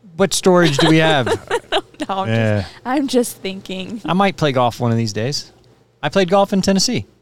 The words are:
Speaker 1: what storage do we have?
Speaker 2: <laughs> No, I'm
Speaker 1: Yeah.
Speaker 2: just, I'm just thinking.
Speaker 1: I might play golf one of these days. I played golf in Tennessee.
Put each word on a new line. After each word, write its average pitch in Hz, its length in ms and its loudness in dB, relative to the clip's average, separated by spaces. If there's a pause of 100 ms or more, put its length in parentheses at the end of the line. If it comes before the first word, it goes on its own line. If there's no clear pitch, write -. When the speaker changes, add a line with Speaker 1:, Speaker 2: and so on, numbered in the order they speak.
(180)
Speaker 1:
what 190 160 0
storage 175 440 4
do 160 120 2
we 160 80 6
have? 156 300 2
Speaker 2:
<laughs> - 540 -4 (280)
No, 196 100 -4
I'm 190 80 -4
Speaker 1:
Yeah. 110 340 0
Speaker 2:
just, - 120 -10 (120)
I'm 262 220 -2
just 240 300 0
thinking. 190 680 -10
Speaker 1:
I - 100 -4
might 196 220 2
play 151 160 0
golf 123 300 0
one 120 100 0
of 113 60 0
these 113 160 -2
days. 117 380 -6 (520)
I 151 60 -2
played 190 200 0
golf 196 220 2
in 190 100 0
Tennessee. 190 440 0 (160)